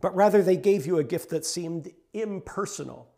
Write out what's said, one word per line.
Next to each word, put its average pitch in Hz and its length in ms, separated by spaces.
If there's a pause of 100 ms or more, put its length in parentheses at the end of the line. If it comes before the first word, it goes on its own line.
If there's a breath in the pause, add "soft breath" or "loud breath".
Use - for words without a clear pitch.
but 180 120
rather 202 300
they 185 140
gave 190 280
you 170 120
a 147 80
gift 165 240
that 156 160
seemed 170 480 (200)
impersonal, 180 1040